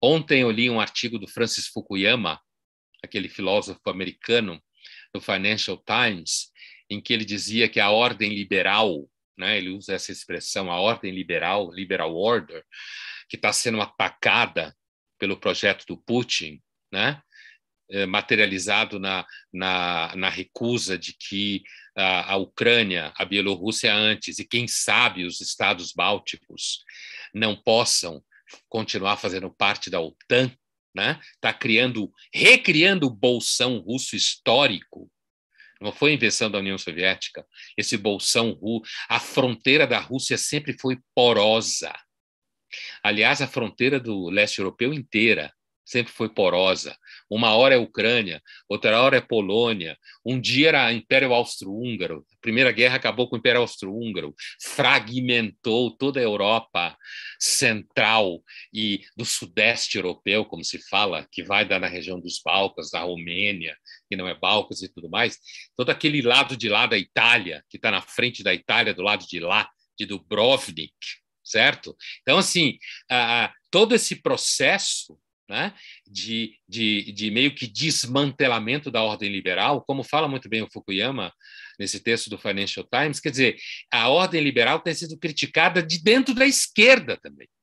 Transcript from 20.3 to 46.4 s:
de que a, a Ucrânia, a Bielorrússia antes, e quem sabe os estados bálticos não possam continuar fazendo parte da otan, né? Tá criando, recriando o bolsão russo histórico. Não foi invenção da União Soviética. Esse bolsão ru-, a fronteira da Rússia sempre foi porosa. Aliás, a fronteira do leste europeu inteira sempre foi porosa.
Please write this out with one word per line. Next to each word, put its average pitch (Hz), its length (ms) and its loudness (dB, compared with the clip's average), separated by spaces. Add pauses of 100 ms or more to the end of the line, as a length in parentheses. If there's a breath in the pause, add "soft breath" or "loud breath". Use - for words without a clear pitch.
de - 160 -12
que 101 500 -6 (320 loud breath)
a, 95 380 0
a 98 40 0
Ucrânia, 95 800 0
a 95 80 -2
Bielorrússia 98 680 0
antes, 107 460 0
e 98 80 -10
quem 113 200 -2
sabe 104 580 0
os 87 160 -8
estados 92 500 -2
bálticos - 920 -4 (500 loud breath)
não 107 220 -2
possam 110 680 0 (460 loud breath)
continuar 104 480 -2
fazendo 92 360 -6
parte - 360 -2
da 90 100 -2
otan, 123 520 0 (420)
né? 113 280 -2 (180 loud breath)
Tá 113 140 0
criando, 113 580 0 (220 soft breath)
recriando 185 760 4
o 123 60 0
bolsão 123 640 2
russo 110 360 -6
histórico. - 920 0 (720 soft breath)
Não 101 100 -4
foi 147 220 2
invenção 113 380 0
da 101 80 -2
União 95 180 -4
Soviética. 90 680 -4 (320 loud breath)
Esse 107 200 -2
bolsão 107 540 0
ru-, 107 300 -4 (280 loud breath)
a 117 100 0
fronteira 131 680 2
da 113 120 0
Rússia 113 380 -4
sempre 147 420 -4
foi 131 180 -2 (180)
porosa. 110 800 4 (1120 loud breath)
Aliás, 110 380 2
a 135 60 -2
fronteira 123 520 0
do 101 300 -6
leste 101 300 2
europeu 117 340 -2
inteira 107 600 0 (300)
sempre 120 300 -4
foi 110 160 -4
porosa. 92 680 2 (340 loud breath)